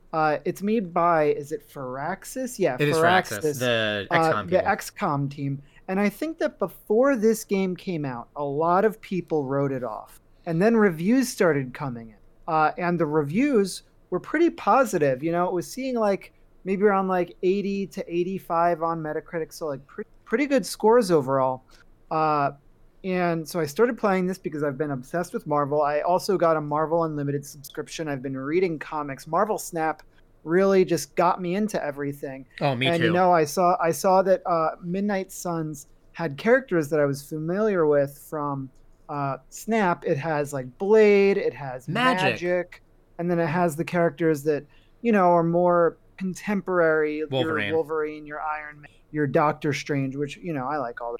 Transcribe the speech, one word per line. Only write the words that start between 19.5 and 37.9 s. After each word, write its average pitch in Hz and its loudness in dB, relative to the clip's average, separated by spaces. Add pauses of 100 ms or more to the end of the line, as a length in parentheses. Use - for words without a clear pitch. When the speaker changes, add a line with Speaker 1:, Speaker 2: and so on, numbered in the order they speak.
Speaker 1:
So, 165 -8
like, 139 -8
pre-, - -14 (220)
pretty 240 0
good 262 2
scores 220 4
overall. 135 2 (480)
Uh, 151 0 (520)
and 175 -2
so 180 -4
I 156 0
started 220 0
playing 185 0
this 185 -4
because 151 -6
I've 143 -4
been 147 -4
obsessed 170 -6
with 233 -8
Marvel. 147 0
I 147 0
also 180 0
got 165 4
a 156 -2
Marvel 151 0
Unlimited 143 -4
subscription. 151 -12
I've 139 -6
been 135 -8
reading 160 -2
comics. 143 -8
Marvel 196 -2
Snap 160 -4 (400)
really 185 4
just 151 -4
got 180 2
me 180 -4
into 208 -4
everything. 143 -10 (140)
Speaker 2:
Oh, 143 0
me 127 0
Speaker 1:
And, 170 2
you 165 2
Speaker 2:
too. 170 2
Speaker 1:
know, 180 4
I 180 4
saw, 175 2
I 165 2
saw 190 4
that, 185 2
uh, 160 0
Midnight 190 -4
Suns 160 -6 (240)
had 156 -6
characters 208 2
that 156 2
I 147 4
was 139 -2
familiar 175 0
with 143 2